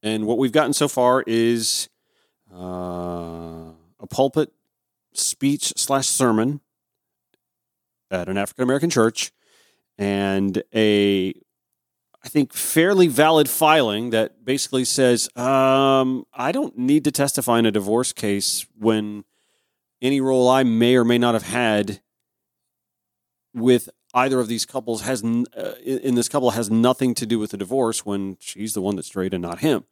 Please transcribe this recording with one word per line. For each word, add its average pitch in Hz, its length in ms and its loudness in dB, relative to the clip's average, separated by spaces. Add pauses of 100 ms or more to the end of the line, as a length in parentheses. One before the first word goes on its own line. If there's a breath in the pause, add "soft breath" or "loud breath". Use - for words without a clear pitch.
And 107 240 -4
what 113 100 0
we've 127 140 0
gotten 147 220 2
so 147 140 0
far 127 380 2
is, 117 640 0 (640)
uh, 87 1160 -10 (280)
a 101 100 -18
pulpit 135 420 0 (640)
speech - 640 -4
slash 135 300 -2
sermon 127 540 0 (1500)
at 90 180 -4
an 95 80 -4
African-American 131 520 -2
church 113 420 0 (680)
and 98 680 0 (100)
a, 101 600 2 (920)
I - 40 -18
think, 143 240 0
fairly 180 560 2
valid 151 400 4
filing 123 600 2
that 110 340 -2
basically 131 420 -2
says, 123 520 2
um, 135 960 2
"I 131 180 -4
don't 202 260 -6
need 135 260 2
to 147 80 0
testify 131 480 0
in 113 60 4
a 110 60 4
divorce 107 400 0
case - 540 -4 (120)
when 107 460 -2 (760)
any 135 180 0
role 131 300 2
I 131 140 4
may 117 320 4
or 120 100 4
may 120 140 4
not 120 160 2
have 107 80 -2
had 104 580 -2 (1500)
with 123 360 2 (260)
either 131 240 2
of 113 80 -2
these 113 180 -4
couples 113 360 -6
has 113 220 -4
n-, 117 220 0 (100)
uh, 101 280 -8
in, 131 160 -2
in 127 160 0
this 120 120 2
couple 127 240 0
has 110 200 -4
nothing 120 420 2
to 113 120 -6
do 110 140 -2
with 107 120 -6
the 104 60 -12
divorce 113 480 -4
when 98 340 -6
she's 104 340 -12
the 101 80 -4
one 98 140 -4
that 82 100 -12
strayed 92 280 -6
and 87 80 -4
not 87 180 -10
him." 139 320 -2